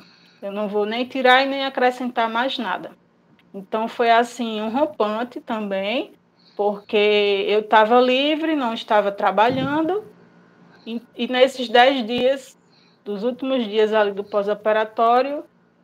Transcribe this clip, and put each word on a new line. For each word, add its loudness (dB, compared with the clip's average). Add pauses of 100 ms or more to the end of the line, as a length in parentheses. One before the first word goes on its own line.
(420)
Eu -10
não -4
vou 0
nem -4
tirar 4
e -2
nem -4
acrescentar -2
mais -4
nada." -6 (600)
Então, -6
foi 0
assim, 0
um -6
rompante -4
também, -6 (460)
porque 0
eu 2
tava 4
livre, 0
não -4
estava 0
trabalhando, 0 (840)
e, -8 (140)
e -4
nesses 2
dez 4
dias, -2 (480)
dos -6
últimos -2
dias 0
ali 2
do -8
pós-operatório, 0 (380)